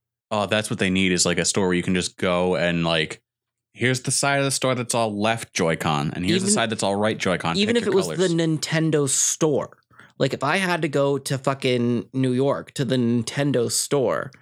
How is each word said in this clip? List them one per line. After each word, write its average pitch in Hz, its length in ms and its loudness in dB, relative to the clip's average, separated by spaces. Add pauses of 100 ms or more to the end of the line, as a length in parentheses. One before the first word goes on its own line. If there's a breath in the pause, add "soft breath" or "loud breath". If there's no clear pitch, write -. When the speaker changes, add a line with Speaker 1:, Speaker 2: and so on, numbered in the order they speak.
(320)
Speaker 1:
Oh, 104 140 0
that's 107 240 0
what 110 100 -4
they 95 120 2
need, 92 200 2
is, 87 140 2
like, 87 140 0
a 85 60 0
store 101 220 0
where 90 80 2
you 87 80 0
can 92 120 0
just - 220 -4
go 90 380 0
and, 85 280 0
like, 82 380 -2 (520)
here's 123 280 -2
the 139 100 -4
side 139 260 0
of 139 80 0
the 135 60 0
store 131 240 0
that's 120 180 -6
all 110 260 0
left 113 360 -2
Joy-Con, 80 600 0
and 87 80 -6
here's 175 200 2
the 190 60 -2
Speaker 2:
Even, 208 40 2
Speaker 1:
side 117 160 0
that's 107 140 -4
all 98 120 0
right 107 220 0
Joy-Con. 85 400 -2
Speaker 2:
even 104 160 0
Speaker 1:
Pick 240 80 2
Speaker 2:
if 214 60 -4
Speaker 1:
your 202 60 0
Speaker 2:
it - 20 2
was 190 100 2
Speaker 1:
colors. 170 140 -4
Speaker 2:
the 185 160 2
Nintendo 160 720 0
store. - 680 0 (440 loud breath)
Like, 135 160 2
if - 80 -4
I 151 140 2
had 180 260 0
to 165 40 0
go 139 300 0
to 135 220 -4
fucking 127 720 0
New 131 200 0
York 123 420 -2
to 139 100 -2
the 127 120 0
Nintendo 120 760 0
store. 101 600 0 (100)